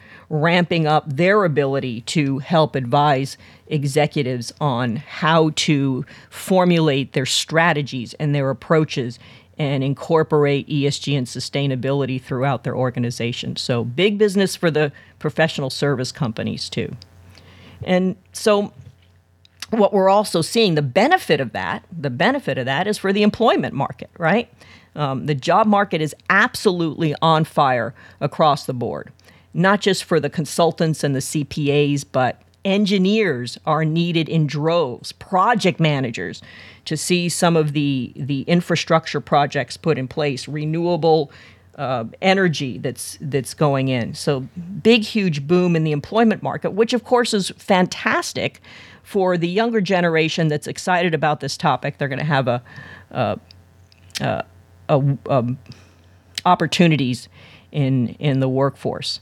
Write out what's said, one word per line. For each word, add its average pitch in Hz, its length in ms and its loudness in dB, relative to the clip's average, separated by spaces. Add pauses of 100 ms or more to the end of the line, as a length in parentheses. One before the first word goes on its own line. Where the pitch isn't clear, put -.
(300)
ramping 170 560 2
up 151 220 2
their 180 360 2
ability 135 580 0
to 139 360 0
help 156 380 0
advise 139 640 0 (280)
executives 139 960 -2
on 123 360 0
how 160 580 2
to 139 500 0 (240)
formulate 165 840 2
their 135 120 0
strategies 147 920 0
and 147 200 0
their 135 160 0
approaches 147 640 -2 (420)
and 139 240 -2
incorporate 143 880 0
E 139 160 0
S 139 140 -2
G 139 160 -2
and 131 100 -2
sustainability 131 960 -4
throughout 131 420 -4
their 131 120 -4
organization. 120 800 -4
So 120 280 -2
big 180 360 0
business 196 360 2
for 175 140 0
the 151 220 0 (260)
professional 151 540 -2
service 131 400 -2
companies - 580 -6
too. - 260 -6 (880)
And 185 320 0 (180)
so 208 380 2 (1000)
what 202 220 2
we're 190 160 4
also 202 340 2
seeing, 208 320 2
the 147 80 2
benefit 185 580 2
of 123 120 -6
that, 92 380 -6
the 143 200 -6
benefit 190 480 0
of 123 60 -4
that 139 200 -2
is 208 140 -2
for 196 120 0
the 208 120 2
employment 220 500 2
market, - 460 -6
right? 180 320 0 (440)
Um, 135 320 -4
the 151 80 0
job 170 320 2
market 202 340 2
is 156 140 -4 (140)
absolutely 180 920 0
on 160 220 4
fire 127 500 0 (260)
across 147 460 0
the 147 80 -6
board, 101 380 -8 (420)
not 190 260 4
just 190 240 0
for 165 160 2
the 143 100 -2
consultants 160 760 0
and 143 120 0
the 131 60 -2
C 156 220 -4
P 147 500 0
As, 139 100 -2
but 123 380 -2 (240)
engineers 190 1000 0
are 156 200 0
needed 165 420 0
in 156 200 2
droves, 151 640 -2
project 190 680 0
managers, 131 640 -2 (440)
to 156 120 -4
see 175 320 0
some 170 260 2
of 151 180 2
the, 139 420 -2
the 139 280 -4
infrastructure 165 800 0
projects 143 560 -2
put 151 200 0
in 131 100 -6
place, 143 400 -4
renewable, 160 840 0 (440)
uh, 127 300 -4 (160)
energy 180 580 2
that's, - 420 -8
that's 135 320 -4
going 139 360 2
in. 123 260 -2
So 135 320 -2 (340)
big, 226 220 6
huge 175 420 -2
boom 175 300 2
in 160 80 0
the 156 80 0
employment 202 500 0
market, - 300 -6
which 226 200 0
of 240 120 0
course 240 300 0
is 196 240 0
fantastic - 1040 0 (420)
for 185 340 0
the 165 100 -2
younger 220 320 0
generation 165 680 2
that's 147 180 -2
excited 175 480 0
about 151 260 0
this - 160 -8
topic. 139 420 -2
They're 143 100 -4
gonna 135 160 -6
have 139 240 2
a, 123 160 0 (480)
a, 107 280 -2 (840)
a, 120 220 -4 (460)
a, 139 140 2 (260)
um, 123 280 0 (880)
opportunities 156 840 2 (420)
in, 131 380 0 (100)
in 139 200 0
the 131 100 0
workforce. - 720 -4